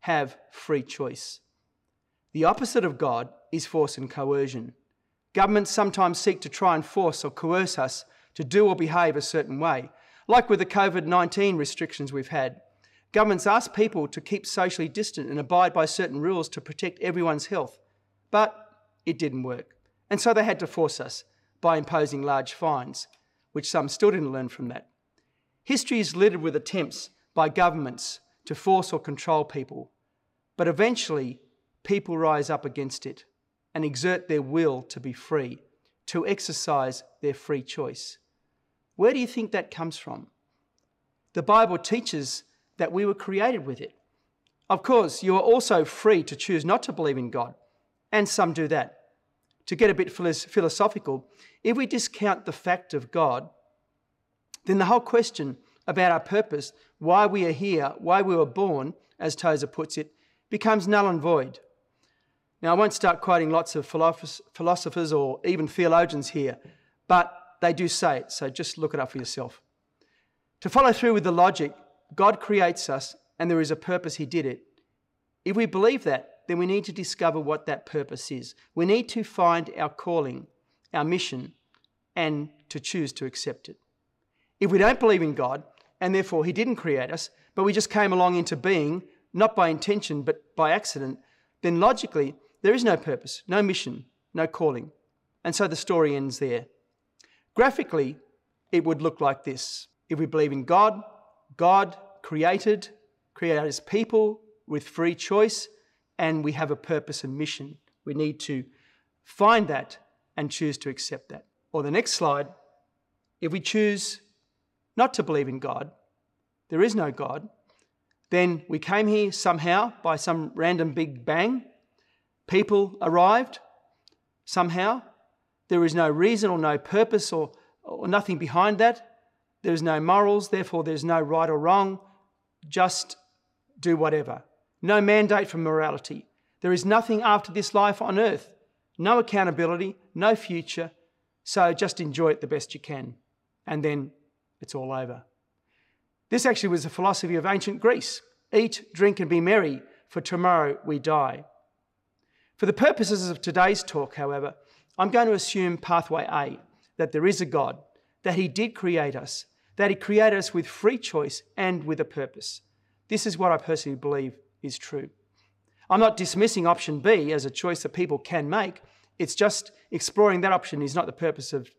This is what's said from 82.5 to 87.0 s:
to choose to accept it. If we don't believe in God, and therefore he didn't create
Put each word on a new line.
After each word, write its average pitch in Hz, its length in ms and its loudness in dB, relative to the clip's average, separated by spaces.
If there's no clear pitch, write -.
to 143 120 -12
choose 147 340 -6
to 139 120 -10
accept - 420 -10
it. - 100 -20
If 190 140 0
we 196 60 6
don't 240 200 6
believe 208 240 6
in 147 120 0
God, 135 280 -4
and 185 120 0
therefore 185 320 0
he 175 80 0
didn't 226 240 -2
create 139 360 -2